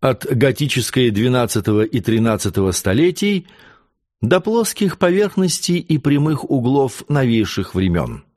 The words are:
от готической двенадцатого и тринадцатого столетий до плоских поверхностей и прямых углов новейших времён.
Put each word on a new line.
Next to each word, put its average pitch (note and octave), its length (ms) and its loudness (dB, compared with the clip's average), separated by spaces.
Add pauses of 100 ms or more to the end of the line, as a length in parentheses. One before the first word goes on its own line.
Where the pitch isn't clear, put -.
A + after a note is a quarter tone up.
от C3 240 -2
готической C3 840 0
двенадцатого A2 720 0
и A2+ 180 -4
тринадцатого G#2 720 0
столетий E3+ 720 0 (720)
до F3 220 2
плоских G#3+ 560 -2
поверхностей F#3 800 0
и D#3 200 0
прямых C#3+ 520 0
углов C3 560 0
новейших A#2 680 0
времён. E2+ 500 -2 (120)